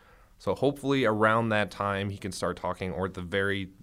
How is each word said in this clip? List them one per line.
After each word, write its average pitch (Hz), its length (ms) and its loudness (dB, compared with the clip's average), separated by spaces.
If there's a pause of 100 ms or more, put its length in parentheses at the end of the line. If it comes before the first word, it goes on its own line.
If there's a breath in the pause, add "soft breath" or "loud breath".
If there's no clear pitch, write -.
(400 soft breath)
So 95 140 -2
hopefully 135 500 2
around 110 460 4
that 104 220 2
time 101 400 -2
he 98 80 -6
can 98 120 -8
start 90 260 -4
talking, 90 340 -6
or 92 160 -4
at 90 80 -8
the 92 80 -8
very 98 460 -2 (140)